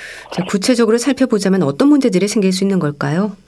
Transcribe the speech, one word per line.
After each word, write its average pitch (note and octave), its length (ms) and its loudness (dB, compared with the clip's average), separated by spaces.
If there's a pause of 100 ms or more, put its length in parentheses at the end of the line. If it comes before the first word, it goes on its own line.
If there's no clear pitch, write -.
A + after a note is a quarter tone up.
(300)
자, F3+ 140 -6
구체적으로 A3+ 540 0
살펴보자면 G#3+ 640 0
어떤 C#3+ 260 2
문제들이 A#3+ 400 2
생길 G3 240 0
수 F#3 120 -2
있는 G3 140 0
걸까요? D3+ 540 -2 (160)